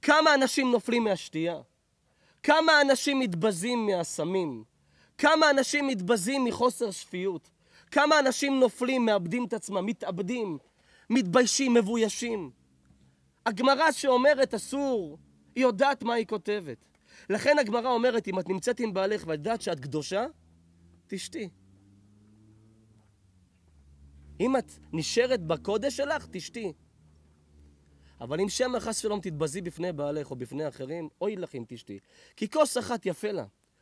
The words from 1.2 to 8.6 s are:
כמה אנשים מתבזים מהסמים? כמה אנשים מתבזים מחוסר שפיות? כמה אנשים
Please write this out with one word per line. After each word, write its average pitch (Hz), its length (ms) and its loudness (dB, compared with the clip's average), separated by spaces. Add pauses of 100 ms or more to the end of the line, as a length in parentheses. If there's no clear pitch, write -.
כמה 311 380 6
אנשים 277 380 4
מתבזים 220 680 0
מהסמים? 170 760 -2 (540)
כמה 311 320 6
אנשים 277 360 2
מתבזים 233 580 0
מחוסר 240 460 -2
שפיות? 185 600 -8 (400)
כמה 294 280 4
אנשים 277 420 2